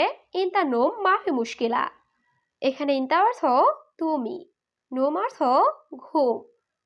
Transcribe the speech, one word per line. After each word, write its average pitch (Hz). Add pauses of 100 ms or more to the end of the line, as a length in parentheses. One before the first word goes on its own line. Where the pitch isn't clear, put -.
(340)
"ইনতা 370
নোম 262 (100)
মাফি 381
মুশকিলা।" 233 (760)
এখানে 277
ইনতা 269
অর্থ 494 (540)
তুমি, 311 (540)
নোম 262
অর্থ 440 (580)
ঘুম, 262 (500)